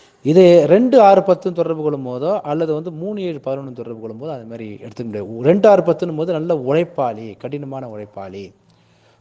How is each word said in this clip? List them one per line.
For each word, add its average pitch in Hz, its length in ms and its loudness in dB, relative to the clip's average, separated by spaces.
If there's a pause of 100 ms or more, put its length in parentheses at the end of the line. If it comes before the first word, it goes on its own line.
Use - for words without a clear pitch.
(240)
இது 170 440 6
ரெண்டு, 233 340 6
ஆறு, 196 220 8
பத்தும் 180 300 0
தொடர்பு 160 300 -2
கொள்ளும் 143 240 -4
போதோ 143 320 -4
அல்லது 156 340 -4
வந்து 165 180 -6
மூணு, 190 300 -10
ஏழு, 175 160 -6
பதினொன்னு 135 360 -8
தொடர்பு 120 260 -12
கொள்ளும் 110 180 -12
போது 147 140 -10
அது 123 140 -12
மாதிரி 113 380 -14
எடுத்துக்க 110 200 -12
முடியாது. 107 380 -8
ரெண்டு, 190 280 4
ஆறு, 196 120 6
பத்துன்னும் 165 340 -4
போது 165 160 -4
நல்ல 165 240 -2
உழைப்பாளி, 127 840 -4
கடினமான 135 500 -12
உழைப்பாளி, 101 640 -16 (680)